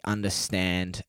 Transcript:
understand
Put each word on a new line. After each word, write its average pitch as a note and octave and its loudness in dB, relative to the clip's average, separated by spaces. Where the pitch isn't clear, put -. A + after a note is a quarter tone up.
understand F#2 0